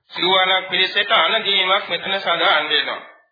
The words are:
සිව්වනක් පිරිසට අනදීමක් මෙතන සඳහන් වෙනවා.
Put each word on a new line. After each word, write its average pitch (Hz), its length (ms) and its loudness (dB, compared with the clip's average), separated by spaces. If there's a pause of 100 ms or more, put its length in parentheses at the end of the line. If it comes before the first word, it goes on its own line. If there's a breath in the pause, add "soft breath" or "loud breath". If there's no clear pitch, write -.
සිව්වනක් 185 580 2
පිරිසට 185 480 0
අනදීමක් 196 720 2
මෙතන 180 300 -6
සඳහන් 170 520 0
වෙනවා. 131 340 -2 (300)